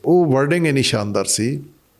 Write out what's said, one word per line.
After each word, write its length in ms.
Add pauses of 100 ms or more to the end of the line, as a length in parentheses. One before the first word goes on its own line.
ਉਹ 200
ਵਰਡਿੰਗ 420
ਇੰਨੀ 160
ਸ਼ਾਨਦਾਰ 420
ਸੀ, 380 (360)